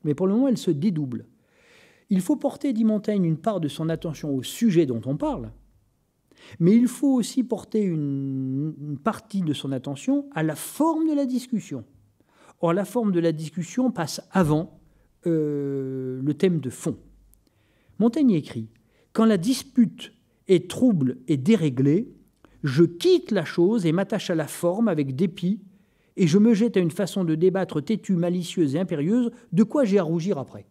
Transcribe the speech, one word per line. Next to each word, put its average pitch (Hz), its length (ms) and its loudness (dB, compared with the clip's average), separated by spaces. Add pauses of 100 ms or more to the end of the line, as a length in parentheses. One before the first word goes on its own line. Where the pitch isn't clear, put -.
Mais 147 120 0
pour 185 120 0
le 190 60 2
moment, 262 140 2
elle 233 100 2
se - 140 -2
dédouble. 147 560 -2 (800)
Il 185 120 2
faut 294 160 0
porter, 285 340 -4
dit 226 140 0
Montaigne, 208 400 0
une 160 120 0
part 208 220 -4
de 156 80 -4
son 160 220 -6
attention 156 440 -6
au 127 100 -4
sujet 170 420 2
dont 117 200 -4
on 139 120 -4
parle, 170 340 -6 (1080)
mais 180 160 6
il 240 120 6
faut 277 260 0
aussi 247 300 0
porter - 380 -4
une, 139 1000 -2
une 147 180 -8
partie - 440 -6
de 151 120 -2
son 135 200 -6
attention 196 580 -4
à 160 120 -4
la 156 120 -2
forme 320 540 -2
de 302 40 0
la 285 120 0
discussion. 214 580 -6 (800)
Or, 170 120 2
la 196 120 0
forme 214 260 -2
de 175 80 2
la 165 140 2
discussion 160 580 -4
passe - 300 -6 (100)
avant, 160 480 2 (460)
euh, 139 960 -2
le 143 120 0
thème 170 260 2
de 123 100 -4
fond. 123 280 -6 (1000)
Montaigne 240 320 4
écrit : « 120 380 -2 (440)
Quand 220 120 4
la 220 120 4
dispute - 760 0 (340)
est 180 220 4
trouble 160 480 2 (100)
et 156 80 2
déréglée, 147 800 2 (500)
je 147 200 4
quitte 330 480 2
la 190 120 0
chose 180 420 2
et 160 60 2
m'attache 196 380 -2
à 175 60 0
la 151 120 0
forme 196 400 -2
avec 147 280 -2
dépit, 185 440 -2 (560)
et 196 100 4
je 160 120 4
me 226 160 6
jette 202 240 2
à - 20 4
une 170 120 2
façon 190 340 -4
de 160 100 0
débattre 175 480 0
têtue, 196 320 -2
malicieuse 175 600 0
et 165 40 0
impérieuse, 190 520 -2 (200)
de 185 120 4
quoi 294 200 2
j'ai 196 160 4
à 175 40 2
rougir 165 340 -2
après. » 117 340 -12